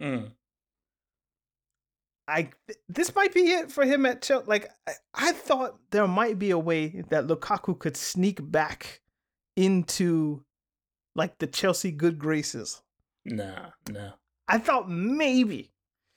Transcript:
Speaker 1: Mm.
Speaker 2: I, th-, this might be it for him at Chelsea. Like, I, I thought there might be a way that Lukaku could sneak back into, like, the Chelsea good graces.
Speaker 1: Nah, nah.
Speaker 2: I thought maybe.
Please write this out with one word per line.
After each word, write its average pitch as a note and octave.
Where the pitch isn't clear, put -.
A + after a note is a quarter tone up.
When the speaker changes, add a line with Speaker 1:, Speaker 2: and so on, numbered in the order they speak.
Speaker 1:
Mm. B2
Speaker 2:
I, D#3
th-, -
this E4+
might G4
be F4+
it E4
for C#4
him C4+
at B3+
Chelsea. B3+
Like, G#3
I, D#3
I D#4+
thought C4
there G#3
might G#3+
be G3+
a F3
way E3
that D#3
Lukaku E3
could D3+
sneak F#3+
back -
into, E3+
like, E3
the D#3
Chelsea F#3
good D#3+
graces. D3
Speaker 1:
Nah, G2+
nah. G2+
Speaker 2:
I G#3+
thought A3+
maybe. A#3+